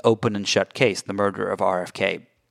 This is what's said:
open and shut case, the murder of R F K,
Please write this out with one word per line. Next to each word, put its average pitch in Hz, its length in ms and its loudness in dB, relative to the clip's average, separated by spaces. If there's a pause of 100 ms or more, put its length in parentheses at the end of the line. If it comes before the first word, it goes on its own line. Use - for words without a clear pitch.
open 110 320 2
and 101 100 -6
shut - 260 0
case, 113 280 2
the - 100 -12
murder 101 380 -2
of 98 120 -4
R 92 200 0
F 87 100 -10
K, - 360 -4 (240)